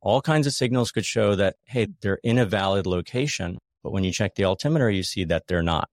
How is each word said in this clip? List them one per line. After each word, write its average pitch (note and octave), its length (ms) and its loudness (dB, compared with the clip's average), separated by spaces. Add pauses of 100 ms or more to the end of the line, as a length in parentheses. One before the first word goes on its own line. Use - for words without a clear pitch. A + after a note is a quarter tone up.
all A#2+ 200 2
kinds D3+ 260 2
of C#3 60 -2
signals B2 380 0
could G#2+ 140 -4
show G#2 300 2
that, F#2+ 200 0 (100)
hey, A#2 220 -2 (140)
they're G2 220 -2
in A#2 140 2
a B2+ 80 4
valid G2 400 0
location, F#2 720 -4 (260)
but - 80 -8
when G2 120 -2
you F#2 80 0
check G2 240 -4
the G2+ 100 0
altimeter, B2+ 440 2
you F#2+ 140 0
see F#2+ 220 -4
that E2 220 -2
they're E2+ 160 0
not, E2 300 0